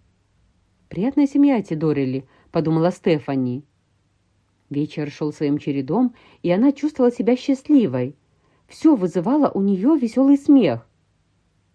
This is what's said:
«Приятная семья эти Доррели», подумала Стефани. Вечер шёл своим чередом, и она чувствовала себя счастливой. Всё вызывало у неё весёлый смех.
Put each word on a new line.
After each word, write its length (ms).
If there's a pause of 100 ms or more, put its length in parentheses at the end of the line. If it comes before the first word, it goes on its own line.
(880)
«Приятная 380
семья 320
эти 160
Доррели», 500 (280)
подумала 400
Стефани. 720 (1040)
Вечер 400
шёл 220
своим 260
чередом, 560 (280)
и 80
она 220
чувствовала 400
себя 240
счастливой. 800 (500)
Всё 300
вызывало 540
у 100
неё 340
весёлый 440
смех. 500 (880)